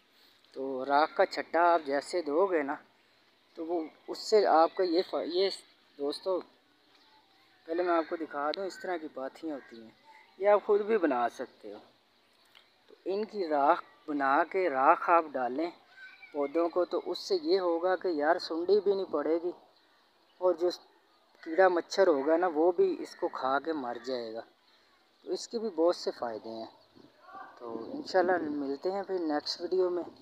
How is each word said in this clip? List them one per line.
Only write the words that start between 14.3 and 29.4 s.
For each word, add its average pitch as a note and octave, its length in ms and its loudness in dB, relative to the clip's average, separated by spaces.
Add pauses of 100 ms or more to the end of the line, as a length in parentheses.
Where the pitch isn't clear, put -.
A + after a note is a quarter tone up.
के F#3 260 -2
राख C#3 400 4
आप E3 220 4
डालें C3 380 -4 (640)
पौधों D3 360 0
को, F3 160 0
तो F3 160 -4
उससे - 340 -4 (100)
ये F3 140 4
होगा F3+ 380 0
कि E3+ 240 -2
यार D#3+ 200 2
सुंडी F3+ 400 2
भी G3 140 2
नहीं F#3+ 120 -4
पड़ेगी E3 460 -2 (880)
और F3+ 160 2
जो F3 140 0 (720)
कीड़ा E3+ 280 4
मच्छर F#3 380 2
होगा D3+ 280 4
ना F3 120 2
वो E3 240 4
भी F#3 200 4 (100)
इसको - 280 -6
खा C3 300 0
के D#3 140 -6
मर A#2+ 300 -8
जाएगा। A#2 360 -6 (840)
तो - 80 -6
इसके - 260 -8
भी A3 120 -4
बहुत E3+ 260 2
से - 160 -6
फ़ायदे A2+ 380 -8
हैं। A2+ 180 -12 (880)
तो A#2 160 -12 (200)
इंशाल्लाह F3+ 440 2
मिलते D3 500 -4
हैं G3 160 -4
फिर F#3 180 -4
next D3+ 400 -4